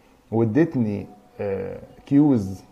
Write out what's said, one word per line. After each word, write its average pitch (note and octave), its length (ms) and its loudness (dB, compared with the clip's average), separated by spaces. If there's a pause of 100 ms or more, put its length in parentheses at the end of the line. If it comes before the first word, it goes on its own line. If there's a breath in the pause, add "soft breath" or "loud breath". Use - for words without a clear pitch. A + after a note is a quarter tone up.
(320 soft breath)
وادتني، A2+ 760 0 (320)
آه، F#2+ 400 -6 (260)
كيوز B2+ 680 2